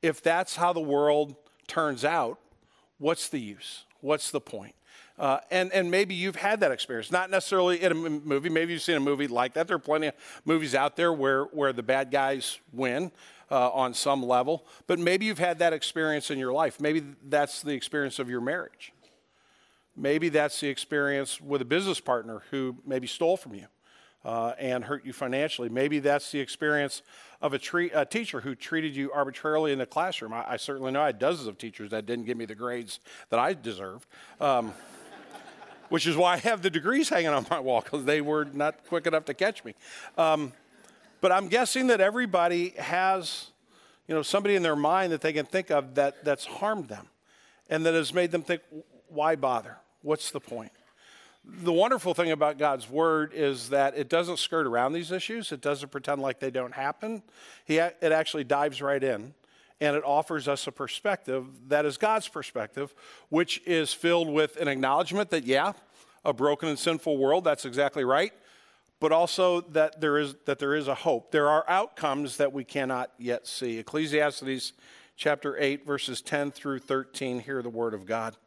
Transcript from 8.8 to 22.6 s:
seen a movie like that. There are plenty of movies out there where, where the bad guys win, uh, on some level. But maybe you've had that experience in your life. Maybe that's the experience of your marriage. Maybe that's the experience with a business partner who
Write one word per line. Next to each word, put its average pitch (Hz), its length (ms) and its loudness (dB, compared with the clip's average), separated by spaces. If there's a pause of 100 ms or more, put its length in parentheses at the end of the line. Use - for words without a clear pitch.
seen 170 140 2
a 147 40 2
movie 143 280 2
like 123 260 0
that. 165 140 0
There 180 80 0
are 160 40 0
plenty 156 280 0
of 139 80 -4 (280)
movies 156 300 0
out 139 220 2
there 170 180 2
where, 135 320 2
where 143 260 0
the 120 120 -4
bad 131 260 2
guys 135 500 0 (140)
win, 131 380 -2 (400)
uh, 127 180 4
on 127 240 0
some 139 300 0
level. 127 420 2 (220)
But 180 100 2
maybe 180 300 2
you've 208 100 -2
had 170 220 0
that 170 120 4
experience 156 600 -2
in 139 80 -2
your 127 120 -2
life. 147 300 0
Maybe 151 220 0 (260)
that's 147 320 0
the 147 120 -4
experience 139 440 -4
of 131 100 -4
your 120 140 -4
marriage. 151 500 -6 (1040)
Maybe 151 340 0
that's 147 300 2
the 147 80 -4
experience 139 720 -2
with 143 220 -2
a 123 40 -4
business 175 340 0
partner 113 500 -4
who 131 340 -4